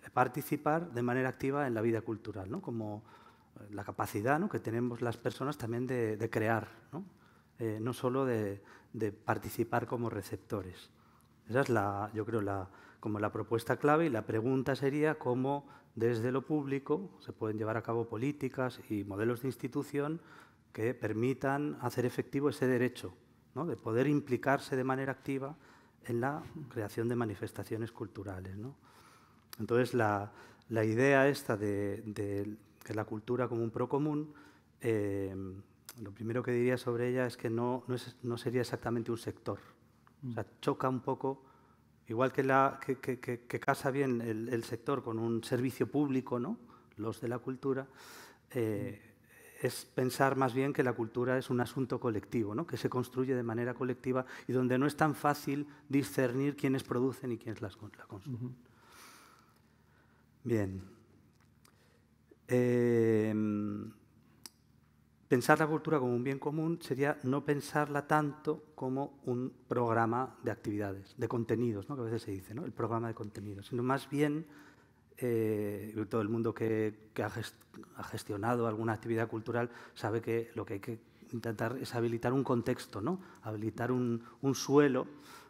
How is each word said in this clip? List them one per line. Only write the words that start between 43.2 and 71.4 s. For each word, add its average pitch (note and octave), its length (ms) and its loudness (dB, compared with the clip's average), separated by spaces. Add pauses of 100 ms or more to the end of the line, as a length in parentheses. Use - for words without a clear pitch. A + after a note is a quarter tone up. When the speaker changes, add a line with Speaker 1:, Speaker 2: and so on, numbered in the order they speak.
Speaker 1:
que, A#2+ 260 -4
que A#2+ 140 -4
casa - 300 2
bien C3 300 2
el, A2+ 280 -2
el A#2+ 160 0
sector B2+ 380 -2
con A2+ 160 -2
un A2+ 260 2
servicio B2 440 0
público, C3 500 2
¿no?, A#2+ 200 -2 (380)
los A2 240 -4
de B2+ 80 -4
la B2 100 -2
cultura, C3 480 -2 (640)
eh, G#2 520 -2
Speaker 2:
Mm. - 100 -20 (540)
Speaker 1:
es - 180 -2
pensar C3 520 2
más C3 180 2
bien C3+ 180 2
que C#3+ 100 2
la B2+ 100 4
cultura B2 460 0
es B2+ 120 -4
un B2 100 2
asunto B2 400 -2
colectivo, G#2+ 540 -2
¿no?, A#2+ 120 -2
que C3 100 -6
se B2+ 120 -2
construye B2+ 460 0
de B2 80 0
manera A#2+ 320 -2
colectiva B2+ 500 -2 (240)
y B2 40 -2
donde B2+ 260 4
no C#3 80 4
es C#3+ 100 0
tan D3+ 180 4
fácil C#3+ 520 0 (220)
discernir C3+ 680 2
quiénes C3+ 280 2
producen B2+ 480 0
y A2 60 -4
quiénes G#2+ 220 -8
las G2+ 160 -8
con-, - 220 -16
la - 80 -18
consumen. A2 400 -10
Speaker 2:
Ujú. B2+ 80 -8 (1900)
Speaker 1:
Bien. G2 380 0 (1700)
Eh, A#2+ 840 6 (2000)
pensar C#3+ 320 6
la D#3+ 60 6
cultura D#3 320 2
como B2+ 160 2
un A#2+ 100 0
bien C#3 140 0
común D#3+ 440 -2
sería C#3+ 400 2
no C3+ 220 2
pensarla C#3+ 600 0
tanto D3+ 680 0
como C3+ 500 -4
un B2 280 -2 (160)
programa A#2 720 2
de A#2 80 -2
actividades, G2+ 680 -4
de A#2 120 -2
contenidos, A2+ 600 0